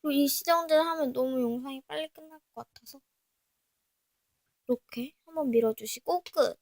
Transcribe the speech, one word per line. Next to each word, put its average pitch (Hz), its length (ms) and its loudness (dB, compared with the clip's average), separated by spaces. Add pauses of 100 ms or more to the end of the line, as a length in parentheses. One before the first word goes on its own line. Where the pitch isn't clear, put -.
그리고 302 120 -2
이 285 160 6
시정질 339 500 2
하면 320 340 0
너무 254 280 0
영상이 247 420 -4
빨리 311 260 -8
끝날 311 300 -20 (160)
것 233 180 -14
같아서 - 280 -20 (1700)
이렇게 247 460 -6 (120)
한번 320 260 -4
밀어주시고 226 720 0 (100)
끝. - 300 0